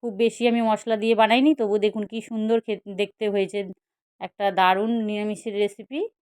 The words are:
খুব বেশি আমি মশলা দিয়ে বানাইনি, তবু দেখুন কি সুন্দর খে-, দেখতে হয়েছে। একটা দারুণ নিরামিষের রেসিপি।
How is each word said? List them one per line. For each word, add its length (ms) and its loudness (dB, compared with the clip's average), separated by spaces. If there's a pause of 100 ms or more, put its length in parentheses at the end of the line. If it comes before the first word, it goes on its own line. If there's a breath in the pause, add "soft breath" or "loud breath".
খুব 140 -6
বেশি 300 0
আমি 160 2
মশলা 340 0
দিয়ে 180 2
বানাইনি, 400 4
তবু 240 -2
দেখুন 280 -2
কি 140 -8
সুন্দর 400 -2
খে-, 240 -8 (120)
দেখতে 300 -4
হয়েছে। 320 -2 (600)
একটা 320 -8
দারুণ 380 4 (140)
নিরামিষের 500 -6
রেসিপি। 460 -4 (220)